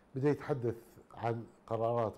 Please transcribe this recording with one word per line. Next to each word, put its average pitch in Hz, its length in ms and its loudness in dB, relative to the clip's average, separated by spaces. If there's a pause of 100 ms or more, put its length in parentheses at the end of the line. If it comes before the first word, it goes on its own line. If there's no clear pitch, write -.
(140)
بدأ 135 160 4
يتحدث 123 440 0 (400)
عن 113 300 -2 (220)
قرارات 113 520 2